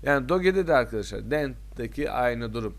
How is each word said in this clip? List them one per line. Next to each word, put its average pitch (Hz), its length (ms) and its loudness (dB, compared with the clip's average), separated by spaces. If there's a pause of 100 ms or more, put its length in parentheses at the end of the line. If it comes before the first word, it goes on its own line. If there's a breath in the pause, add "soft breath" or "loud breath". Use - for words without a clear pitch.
Yani 139 260 2
Doge'de 185 380 4
de 160 80 4
arkadaşlar 107 560 0
Dent'teki 139 800 -4
aynı 120 440 0
durum. 110 240 -4